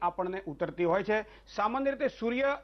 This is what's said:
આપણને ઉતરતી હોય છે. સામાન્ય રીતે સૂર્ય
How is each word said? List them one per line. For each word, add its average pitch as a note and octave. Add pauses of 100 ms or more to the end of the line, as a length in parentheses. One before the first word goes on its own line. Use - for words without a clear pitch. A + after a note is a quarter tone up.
આપણને F#3
ઉતરતી D#3+
હોય F3+
છે. G#3+ (240)
સામાન્ય B3
રીતે C4+
સૂર્ય C4